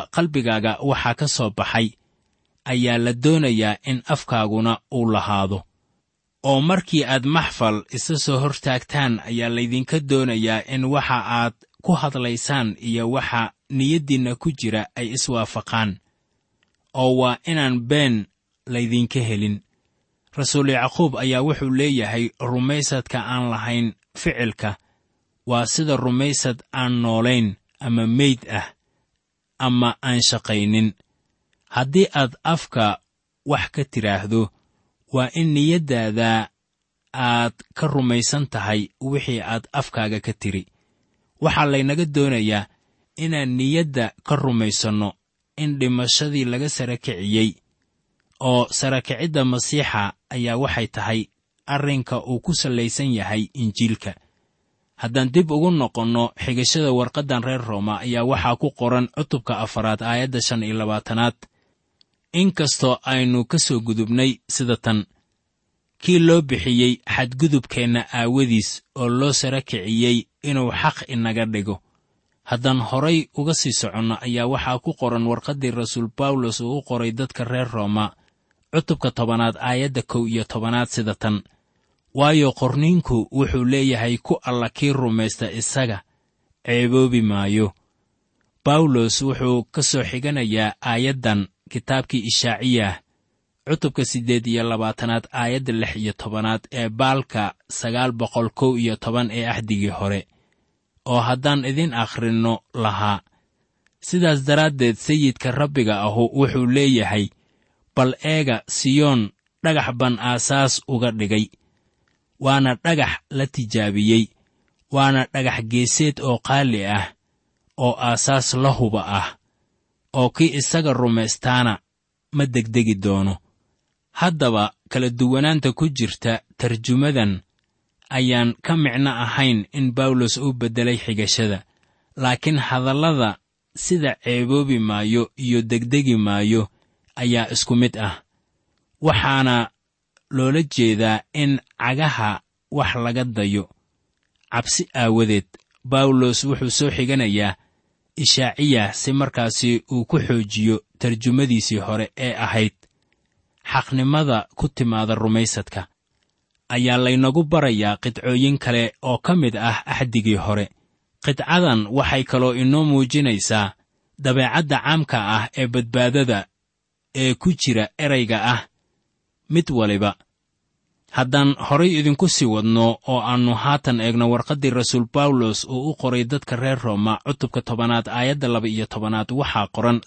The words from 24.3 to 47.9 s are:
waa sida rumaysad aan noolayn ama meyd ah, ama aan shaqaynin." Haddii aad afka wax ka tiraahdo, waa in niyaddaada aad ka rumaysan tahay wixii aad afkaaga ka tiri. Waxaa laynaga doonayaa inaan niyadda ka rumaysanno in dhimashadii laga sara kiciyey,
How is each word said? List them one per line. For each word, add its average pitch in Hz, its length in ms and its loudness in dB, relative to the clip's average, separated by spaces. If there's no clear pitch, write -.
waa 120 180 0
sida 151 320 0
rumaysad 127 600 0
aan 127 320 -2
noolayn 117 540 2
ama 117 300 -2
meyd 127 400 2
ah, - 200 -6
ama 123 300 2
aan 123 220 0
shaqaynin." 110 720 2
Haddii 139 420 2
aad 135 280 2
afka 160 440 0
wax 135 260 0
ka 147 140 -4
tiraahdo, 104 560 0
waa 127 200 0
in 165 200 0
niyaddaada 117 960 0
aad 120 400 0
ka - 140 -2
rumaysan 131 600 0
tahay 107 340 -2
wixii 135 400 -4
aad 113 220 -6
afkaaga 110 460 -4
ka 110 140 -6
tiri. 95 300 -4
Waxaa 156 240 2
laynaga 143 400 0
doonayaa 120 640 0
inaan 151 400 -4
niyadda 135 480 0
ka 147 120 0
rumaysanno 110 760 0
in 147 220 -4
dhimashadii 127 680 0
laga 127 240 -4
sara 123 280 -6
kiciyey, 107 520 0